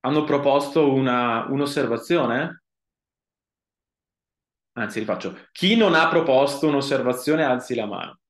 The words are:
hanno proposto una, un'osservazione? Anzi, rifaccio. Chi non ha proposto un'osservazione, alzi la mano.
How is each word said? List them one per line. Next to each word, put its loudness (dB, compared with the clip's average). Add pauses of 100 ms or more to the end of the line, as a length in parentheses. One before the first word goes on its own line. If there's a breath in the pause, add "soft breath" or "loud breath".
hanno 0
proposto 2
una, 0
un'osservazione? -2 (2000)
Anzi, -6
rifaccio. -6 (160 loud breath)
Chi 0
non 4
ha 4
proposto 2
un'osservazione, 0
alzi -2
la -4
mano. -12